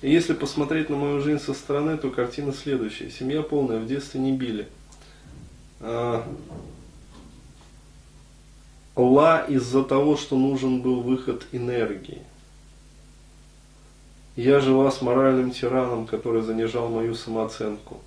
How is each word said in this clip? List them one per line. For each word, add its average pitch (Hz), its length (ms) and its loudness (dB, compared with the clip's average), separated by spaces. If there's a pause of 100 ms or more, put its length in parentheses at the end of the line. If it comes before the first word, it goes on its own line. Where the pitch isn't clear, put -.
И 135 100 0
если 165 220 4
посмотреть 147 580 -2
на 143 60 0
мою 143 240 0
жизнь 147 220 0
со 135 120 -4
стороны, 147 420 -2
то 143 140 -4
картина 131 420 -4
следующая. 123 580 -6
Семья 139 320 -4
полная, 131 380 0
в 113 60 -8
детстве 135 340 -6
не 135 120 0
били. 117 360 -4 (1120)
А... 117 440 -4 (2750)
Ла 147 540 6
из-за 131 340 2
того, 143 340 2
что - 200 -4
нужен 131 460 0
был 127 180 0
выход - 520 -2
энергии. 120 720 -4 (2250)
Я 131 240 6
жила 131 320 6
с - 100 -6
моральным 127 480 4
тираном, 123 560 -2
который 113 360 -2
занижал 113 460 -2
мою 113 280 -2
самооценку. 110 920 -6